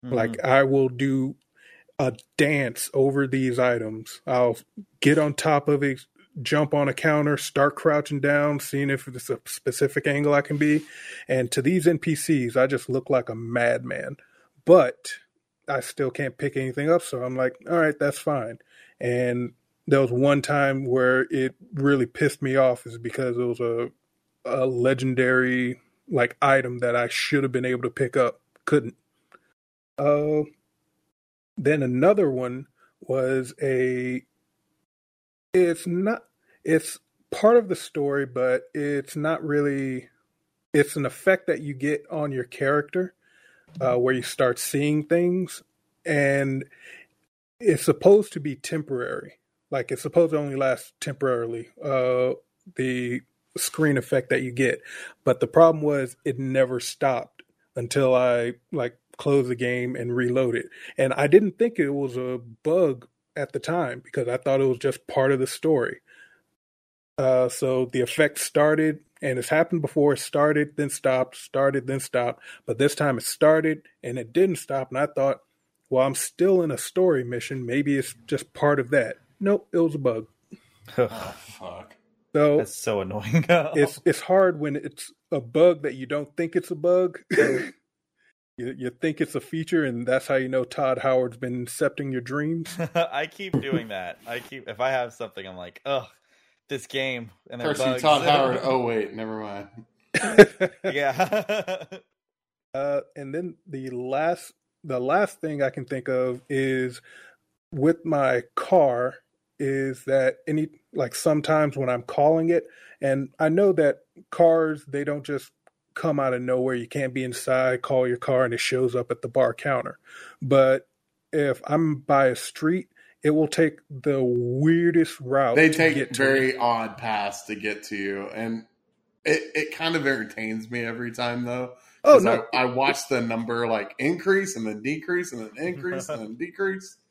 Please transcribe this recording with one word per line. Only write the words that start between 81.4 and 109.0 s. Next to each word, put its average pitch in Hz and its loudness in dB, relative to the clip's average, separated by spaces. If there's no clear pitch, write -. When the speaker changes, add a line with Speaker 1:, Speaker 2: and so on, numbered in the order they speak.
Speaker 1:
So 147 4
Speaker 2:
That's - -2
so 107 -2
annoying. 104 -2
<laughs> - -10
Speaker 1:
it's, 156 2
it's 165 2
hard 185 2
when 147 -4
it's - -10
a 151 -2
bug 151 4
that 135 -6
you 131 -12
don't 143 -6
think 165 -4
it's 175 -4
a 175 -6
bug. 180 0
<laughs> - 0
You, 123 -8
you 127 -6
think 156 -4
it's - -4
a 131 -4
feature, 165 -2
and 120 -4
that's 131 0
how 139 0
you 131 0
know 131 -2
Todd 131 -2
Howard's 127 0
been 123 -6
incepting 135 -4
your 127 -4
dreams? 151 -6
Speaker 2:
<laughs> - -10
I 160 -2
keep 185 -6
doing 135 -4
that. 92 -10
I 117 -8
keep, 127 -16
if 104 -12
I 131 0
have 123 -4
something, 98 -12
I'm 92 -14
like, 87 -16
"Ugh, 135 -4
this 135 -8
game," 127 -6
and 120 -12
it 120 -6
Speaker 3:
Curse 147 -2
you, 131 0
Speaker 2:
bugs. 131 -2
Speaker 3:
Todd 147 4
Speaker 2:
<laughs> 127 0
Speaker 3:
Howard. 135 4
Oh, 131 0
wait, 110 -2
never 110 -8
mind. 101 -12
Speaker 1:
<laughs> 202 6
Speaker 2:
Yeah. 180 -2
<laughs> 190 -16
Speaker 1:
Uh, 143 -2
and 139 -12
then 175 -6
the 131 -10
last, 135 -4
the 131 -4
last 165 0
thing 147 -4
I 131 0
can 127 -8
think 131 -8
of 127 -2
is 131 -2
with 160 0
my 135 2
car 131 2